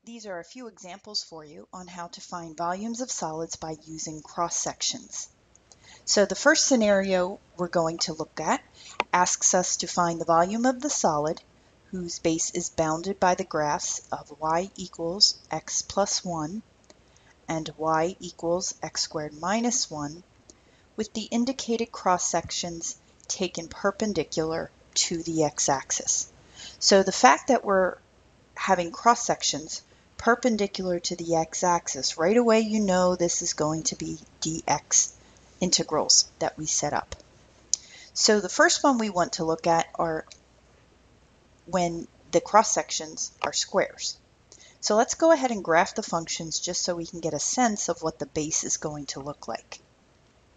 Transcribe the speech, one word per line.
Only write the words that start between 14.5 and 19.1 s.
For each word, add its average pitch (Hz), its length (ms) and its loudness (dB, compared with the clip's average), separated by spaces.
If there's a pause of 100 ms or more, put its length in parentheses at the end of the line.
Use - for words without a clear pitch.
equals 175 640 -2 (140)
x - 300 -6
plus - 420 -4
one 170 360 -6 (840)
and 160 320 -4
y 160 400 0
equals 175 640 -4
x - 200 -6
squared 151 380 -6